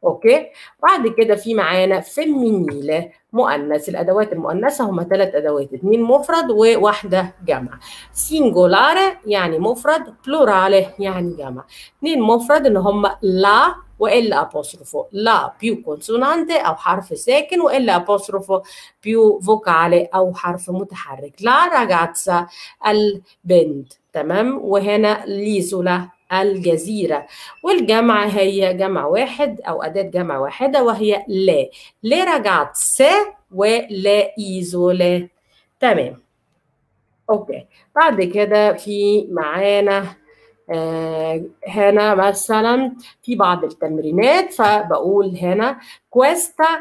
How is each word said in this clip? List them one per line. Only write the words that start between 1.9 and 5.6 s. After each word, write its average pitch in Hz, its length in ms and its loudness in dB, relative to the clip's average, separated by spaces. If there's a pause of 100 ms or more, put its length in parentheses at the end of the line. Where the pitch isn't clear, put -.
فيمينيل 180 1080 -2 (240)
مؤنث. 151 560 -2
الأدوات 185 440 -2
المؤنثة 190 520 -2
هما 180 180 -4
تلات 190 320 0
أدوات، 147 400 -2